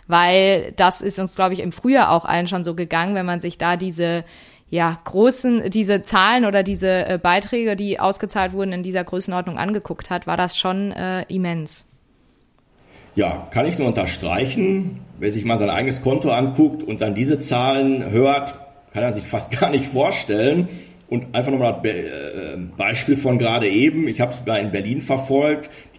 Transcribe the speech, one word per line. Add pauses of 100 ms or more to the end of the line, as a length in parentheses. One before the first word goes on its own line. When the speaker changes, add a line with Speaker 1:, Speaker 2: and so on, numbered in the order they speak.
Speaker 1:
Weil
das
ist
uns,
glaub
ich,
im
Frühjahr
auch
allen
schon
so
gegangen,
wenn
man
sich
da
diese, (460)
ja,
großen,
diese
Zahlen
oder
diese,
äh,
Beiträge,
die
ausgezahlt
wurden,
in
dieser
Größenordnung
angeguckt
hat,
war
das
schon,
äh,
immens. (1300)
Speaker 2:
Ja,
kann
ich
nur
unterstreichen. (180)
Wer
sich
mal
sein
eigenes
Konto
anguckt
und
dann
diese
Zahlen
hört, (380)
kann
er
sich
fast
<laughs>
gar
nicht
vorstellen. (400)
Und
einfach
nochmal
das
Be-,
äh, (200)
Beispiel
von
gerade
eben.
Ich
hab's
mal
in
Berlin
verfolgt. (280)